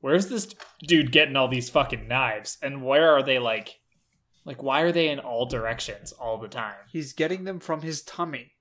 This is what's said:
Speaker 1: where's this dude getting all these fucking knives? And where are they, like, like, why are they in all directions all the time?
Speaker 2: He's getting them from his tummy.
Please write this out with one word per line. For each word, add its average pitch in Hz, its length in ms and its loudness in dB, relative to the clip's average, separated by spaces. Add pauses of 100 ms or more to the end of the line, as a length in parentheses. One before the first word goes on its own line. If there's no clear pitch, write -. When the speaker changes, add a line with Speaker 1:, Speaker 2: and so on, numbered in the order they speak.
Speaker 1:
where's 170 280 2
this 226 260 -6 (320)
dude 151 240 4
getting 151 260 6
all 131 120 4
these 127 220 -4
fucking 123 360 0
knives? 117 560 -4
And 139 220 -8
where 147 280 6
are 139 120 6
they, 131 160 2
like, 113 400 -4 (640)
like, 139 180 -12
why 139 200 2
are 170 100 2
they 165 160 2
in 143 100 -2
all 123 280 -2
directions 113 640 -6
all 113 260 -6
the 107 100 -12
time? 107 280 -8 (160)
Speaker 2:
He's 147 200 -8
getting 180 320 -4
them 185 160 -8
from 156 220 -6
his 156 200 -8
tummy. 151 580 -8